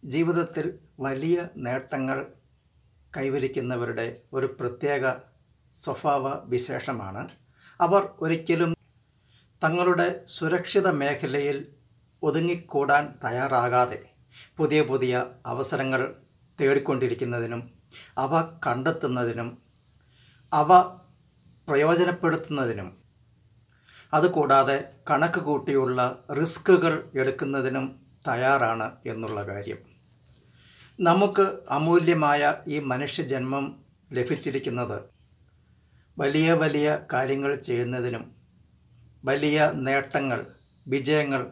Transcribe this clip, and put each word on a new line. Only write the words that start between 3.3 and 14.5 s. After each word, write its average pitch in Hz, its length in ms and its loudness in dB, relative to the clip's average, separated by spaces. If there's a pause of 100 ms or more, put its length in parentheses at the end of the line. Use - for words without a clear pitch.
ഒരു 127 140 -2 (100)
പ്രത്യേക 131 540 -2 (580)
സ്വഭാവ 139 640 -2 (200)
വിശേഷമാണ് 123 680 -6 (560)
അവർ 190 240 4 (220)
ഒരിക്കലും 165 440 0 (920)
തങ്ങളുടെ 175 440 2 (280)
സുരക്ഷിത 180 500 0 (160)
മേഖലയിൽ 143 580 -2 (680)
ഒതുങ്ങിക്കൂടാൻ 147 760 0 (220)
തയ്യാറാകാതെ 123 760 0 (600)